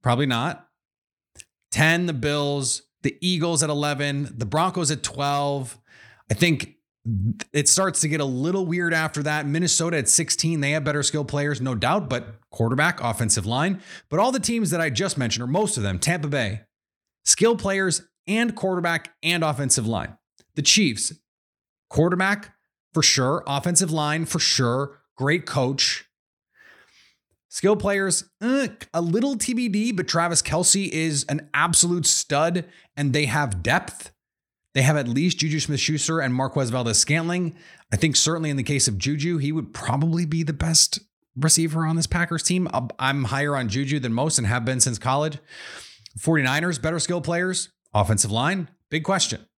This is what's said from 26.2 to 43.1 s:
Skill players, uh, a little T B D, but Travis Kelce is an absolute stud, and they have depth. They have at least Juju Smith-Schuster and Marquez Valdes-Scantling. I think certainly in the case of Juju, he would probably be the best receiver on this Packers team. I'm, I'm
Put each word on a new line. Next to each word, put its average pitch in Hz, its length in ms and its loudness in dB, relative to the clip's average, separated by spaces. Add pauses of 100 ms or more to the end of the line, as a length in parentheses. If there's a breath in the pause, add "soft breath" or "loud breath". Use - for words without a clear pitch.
Skill 208 300 2
players, 196 480 0 (160)
uh, 254 260 0 (260)
a 170 80 0
little 220 360 0
T 254 160 -4
B 240 160 0
D, 214 240 0
but 180 160 -4
Travis 165 320 2
Kelce 180 480 2
is 156 400 -2
an 147 240 -4
absolute 170 520 2
stud, 165 600 0 (320 loud breath)
and 143 160 0
they 147 140 2
have 110 360 -2
depth. - 480 -2 (640)
They 135 100 2
have 151 140 6
at 131 100 -2
least 143 320 0
Juju 160 200 0
Smith-Schuster 156 600 -2
and 127 160 0
Marquez 131 340 0
Valdes-Scantling. 156 840 0 (360 loud breath)
I 113 40 0
think 147 200 2
certainly 160 360 2
in 139 60 -2
the 131 60 -2
case 139 240 0
of 101 120 -2
Juju, 151 380 -2
he 143 140 -2
would 156 220 -4
probably 160 500 0
be 165 200 0
the 151 100 -2
best 160 460 2 (360)
receiver 160 520 2
on 160 80 0
this 165 100 0
Packers 170 380 -2
team. 180 280 0
I'm, 123 180 -2 (100)
I'm 135 240 0